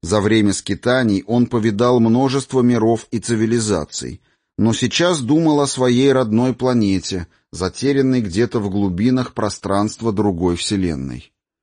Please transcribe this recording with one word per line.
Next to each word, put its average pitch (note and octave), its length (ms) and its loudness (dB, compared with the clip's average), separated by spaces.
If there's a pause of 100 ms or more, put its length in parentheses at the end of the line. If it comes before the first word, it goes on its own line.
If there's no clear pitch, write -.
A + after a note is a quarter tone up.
За G2 180 0
время G#2 320 2
скитаний A2 720 -2
он A#2+ 200 2
повидал A#2 540 0
множество C3 600 2
миров A#2 500 2
и A#2 80 -6
цивилизаций — G#2+ 1000 -4 (380)
но A2+ 160 2
сейчас E3+ 460 0
думал D3 400 2
о C#3 80 0
своей B2+ 440 2
родной B2 400 2
планете, G2+ 760 -2 (240)
затерянной C3 680 0
где-то G#2+ 380 -2
в G2+ 100 -2
глубинах G2+ 640 -2
пространства G#2+ 800 -2
другой F#2 440 0
вселенной. D2 760 -4 (300)